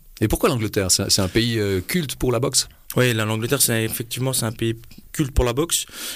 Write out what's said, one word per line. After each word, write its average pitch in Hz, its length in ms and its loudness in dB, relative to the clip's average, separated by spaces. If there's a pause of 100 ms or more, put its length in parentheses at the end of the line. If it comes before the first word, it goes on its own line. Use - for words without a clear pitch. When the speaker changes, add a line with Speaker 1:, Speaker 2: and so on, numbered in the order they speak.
(200)
Speaker 1:
Et 110 80 2
pourquoi - 200 2
l'Angleterre ? 107 440 0
C'est, - 180 0
c'est - 100 2
un 95 60 2
pays, 113 320 0
euh, 98 220 2
culte 151 340 -4
pour 127 160 0
la 117 80 2
boxe ? - 300 0 (260)
Speaker 2:
Oui, 123 180 4
là, 110 120 0
l'Angleterre, 113 360 0
c'est, 113 220 2
effectivement, 117 500 -4
c'est 127 140 -2
un 110 60 -2
pays 113 240 -2 (360)
culte 139 200 -2
pour 127 120 4
la 120 80 2
boxe, 151 340 -2 (300)